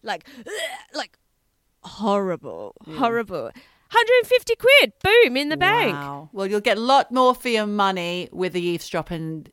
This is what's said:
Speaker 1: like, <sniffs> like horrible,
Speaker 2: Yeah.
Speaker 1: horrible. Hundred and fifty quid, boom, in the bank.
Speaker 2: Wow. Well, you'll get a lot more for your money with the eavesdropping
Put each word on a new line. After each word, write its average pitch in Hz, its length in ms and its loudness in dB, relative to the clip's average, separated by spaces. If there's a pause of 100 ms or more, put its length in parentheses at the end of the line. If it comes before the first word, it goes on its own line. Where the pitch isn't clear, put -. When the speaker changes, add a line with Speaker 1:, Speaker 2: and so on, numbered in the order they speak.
Speaker 1:
like, 208 260 -10 (320)
<sniffs> 740 340 -12
like 247 240 -12 (640)
horrible, 175 920 -4 (120)
Speaker 2:
Yeah. 156 120 -12
Speaker 1:
horrible. 220 520 -4 (380)
Hundred 466 300 2
and 453 80 2
fifty 494 300 0
quid, 508 360 6 (100)
boom, 392 340 4
in 285 120 -2
the 311 80 -4
bank. 370 380 0
Speaker 2:
Wow. 143 380 -10
Well, 196 160 -6
you'll 208 120 -2
get 208 160 2
a 214 40 -4
lot 254 320 2
more 254 240 4
for 254 120 -6
your 214 200 0
money 185 640 -2
with 180 200 -4
the 180 80 -4
eavesdropping 160 920 -6